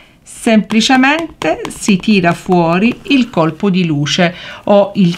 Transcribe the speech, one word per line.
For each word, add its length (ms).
semplicemente 1500
si 280
tira 360
fuori 640
il 200
colpo 400
di 160
luce 480
o 300
il 220